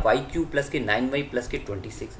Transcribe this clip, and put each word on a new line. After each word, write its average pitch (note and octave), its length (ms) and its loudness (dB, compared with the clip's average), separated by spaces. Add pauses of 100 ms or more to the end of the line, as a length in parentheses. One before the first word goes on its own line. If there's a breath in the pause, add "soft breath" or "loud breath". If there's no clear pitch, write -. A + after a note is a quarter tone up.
वाई A2+ 120 6
क्यूब D#3 320 -2
plus C#3 200 2
के D#3 100 0
नाइन A#2 300 2
वाई C#3+ 120 0
plus B2 260 -2
के - 100 -2
ट्वेंटी G2+ 340 -6
सिक्स। - 280 -10